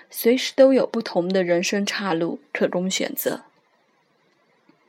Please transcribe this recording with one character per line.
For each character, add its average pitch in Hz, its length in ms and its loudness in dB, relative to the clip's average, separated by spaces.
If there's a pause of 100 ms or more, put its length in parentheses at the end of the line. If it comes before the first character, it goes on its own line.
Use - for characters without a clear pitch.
随 - 260 2
时 - 200 -6
都 269 180 8
有 247 120 4
不 - 160 -6
同 175 300 -4
的 190 120 2
人 175 200 2
生 202 220 -2
岔 196 280 -4
路 165 260 -2 (120)
可 202 160 0
供 185 220 -4
选 - 260 -4
择。 - 280 -6 (1500)